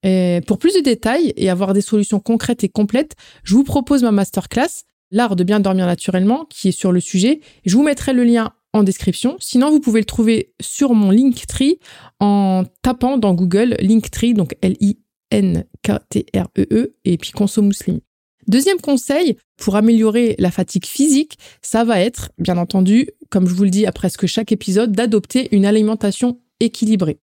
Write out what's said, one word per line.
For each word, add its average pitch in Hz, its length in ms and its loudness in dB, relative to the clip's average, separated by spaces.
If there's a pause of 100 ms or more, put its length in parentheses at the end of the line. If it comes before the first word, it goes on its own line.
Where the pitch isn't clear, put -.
Et 180 420 0
pour 208 120 -2
plus 370 160 0
de 370 60 4
détails 269 560 0
et 190 140 0
avoir 190 240 -2
des 208 60 2
solutions 208 400 -2
concrètes 233 420 -2
et 202 60 0
complètes, 240 480 -2 (260)
je 190 120 -2
vous 269 100 4
propose 269 400 0
ma 226 80 2
masterclass, 202 720 -2 (280)
L'art 214 220 0
de 180 80 0
bien 208 180 2
dormir 185 260 0
naturellement, 196 640 0
qui - 200 -4
est 175 40 0
sur 185 200 -2
le 180 80 2
sujet. 233 400 0 (240)
Je 185 120 2
vous 277 60 4
mettrai 285 300 0
le 247 100 2
lien 233 300 2 (200)
en 214 120 4
description. 196 560 -2
Sinon, 262 300 0
vous 302 100 4
pouvez 226 200 2
le 208 60 -4
trouver 226 540 0
sur 269 340 0
mon 208 160 4
Linktree 262 680 0 (420)
en 196 440 2 (180)
tapant 254 360 0
dans 202 160 2
Google 190 460 0
Linktree, 226 540 0
donc 190 280 -2
L 190 180 0
I 202 180 0 (340)
N 190 320 0 (180)
K 208 100 -2 (160)
T - 260 -4
R 185 120 -2 (100)
E 196 140 0
E, 220 240 -2 (100)
et 175 140 0
puis - 140 -12
Conso 208 280 -2
Muslimi. 202 420 -2 (440)
Deuxième 277 320 2
conseil 285 580 0 (200)
pour 202 200 -2
améliorer 220 640 2
la 180 120 0
fatigue - 360 -4
physique, 294 520 0 (220)
ça 226 240 -2
va 226 160 0
être, 233 380 -4
bien 175 180 -2
entendu, 190 520 2 (220)
comme 185 180 2
je 180 60 -2
vous 190 100 0
le 196 60 2
dis 202 160 2
à 185 60 -4
presque - 340 -4
chaque 226 260 -2
épisode, 208 400 0
d'adopter 220 640 -2
une 196 120 4
alimentation 214 720 0 (220)
équilibrée. 214 640 -2